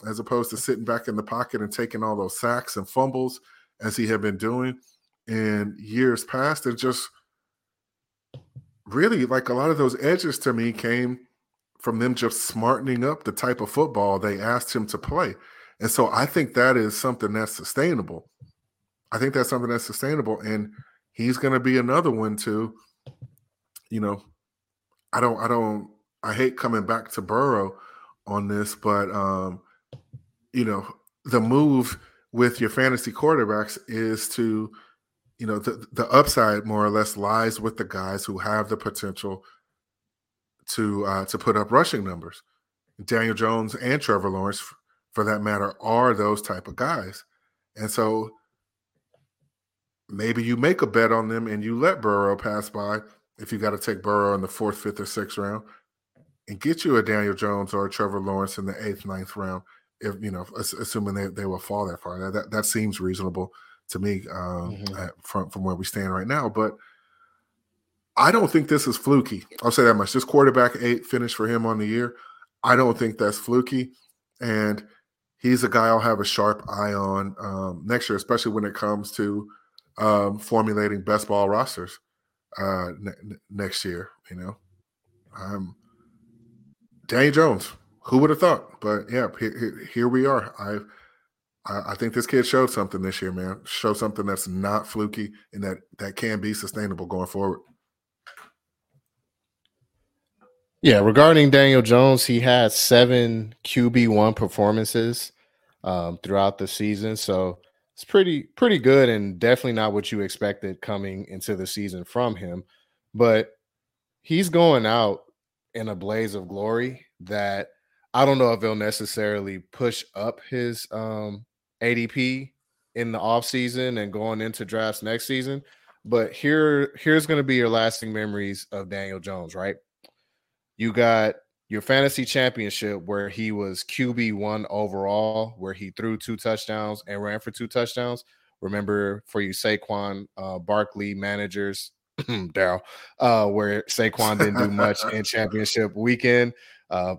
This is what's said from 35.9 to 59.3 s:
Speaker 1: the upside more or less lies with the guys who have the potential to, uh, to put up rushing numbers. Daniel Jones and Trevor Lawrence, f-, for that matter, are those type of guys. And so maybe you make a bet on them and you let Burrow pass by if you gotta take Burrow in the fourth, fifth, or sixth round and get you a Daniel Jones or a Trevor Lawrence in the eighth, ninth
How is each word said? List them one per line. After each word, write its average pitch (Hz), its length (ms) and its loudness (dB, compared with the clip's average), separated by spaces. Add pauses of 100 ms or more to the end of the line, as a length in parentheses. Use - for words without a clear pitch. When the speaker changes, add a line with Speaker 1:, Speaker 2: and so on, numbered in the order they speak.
Speaker 1:
the 120 160 -2
upside 110 580 4
more 107 180 0
or 104 60 2
less 107 260 0
lies 110 420 0
with 110 180 -6
the 104 80 -6
guys 95 380 -6
who 98 140 -8
have 104 320 -2
the 107 80 -2
potential 101 640 -8 (1200)
to, 101 380 -4
uh, 98 200 -4
to 107 120 -6
put 107 200 0
up 104 140 0
rushing 120 340 4
numbers. 87 380 -12 (600)
Daniel 113 300 0
Jones 110 420 0
and 135 260 -2
Trevor 101 280 0
Lawrence, 95 320 -4
f-, - 140 -18 (360)
for 107 140 -2
that 104 160 -2
matter, 101 400 -2
are 117 320 4
those 104 280 0
type - 260 -10
of 95 100 -14
guys. 123 480 -6 (500)
And 107 160 -6
so 110 380 -2 (1800)
maybe 110 360 -4
you 120 120 0
make 156 260 2
a 151 60 2
bet 113 240 4
on 113 160 2
them 113 200 -4
and 107 140 -6
you 113 160 -4
let 160 240 2
Burrow 101 360 2
pass 107 320 -6
by 104 300 -4 (380)
if - 140 -16
you 113 60 -4
gotta 101 220 -2
take 101 240 -4
Burrow 104 300 2
in 95 80 -2
the 92 60 -4
fourth, 104 300 -4
fifth, 104 220 -8
or 101 60 -8
sixth 101 320 -8
round 104 260 -6 (840)
and 101 140 -12
get 160 240 -2
you 143 120 4
a 107 60 4
Daniel 104 300 0
Jones 101 400 -4
or 98 140 0
a - 20 -14
Trevor 101 300 -4
Lawrence 98 380 -4
in 98 80 -8
the 101 220 -8
eighth, 101 180 -8
ninth 95 300 -10